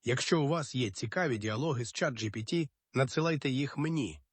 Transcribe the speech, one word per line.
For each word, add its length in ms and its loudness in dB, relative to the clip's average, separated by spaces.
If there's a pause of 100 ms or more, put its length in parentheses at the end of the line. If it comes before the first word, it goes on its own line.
Якщо 380 2
у 60 4
вас 280 -2
є 160 0
цікаві 460 0
діалоги 480 -2
з 60 -12
чат 220 0
Джі 160 -4
Пі 140 -6
Ті, 260 0 (240)
надсилайте 560 2
їх 280 0
мені. 440 -2 (120)